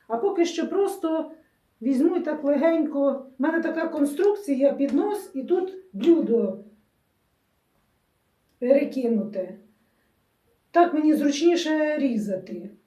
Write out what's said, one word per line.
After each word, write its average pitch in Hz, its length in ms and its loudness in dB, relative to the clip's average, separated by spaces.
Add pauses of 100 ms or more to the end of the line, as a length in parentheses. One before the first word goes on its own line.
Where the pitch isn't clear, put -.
А 226 80 -4
поки 339 280 0
що 320 240 -4
просто 330 640 -2 (520)
візьму 277 340 2
і - 40 0
так 302 240 -4
легенько. 285 840 0 (120)
В 254 40 -4
мене 330 200 0
така 330 260 -4
конструкція, 285 840 0
піднос 349 640 -2
і 262 80 -6
тут 370 340 -2 (160)
блюдо 226 720 2 (1900)
перекинуте. 240 1000 0 (1120)
Так 349 240 4
мені 302 200 4
зручніше 302 840 2
різати. 208 720 -4 (160)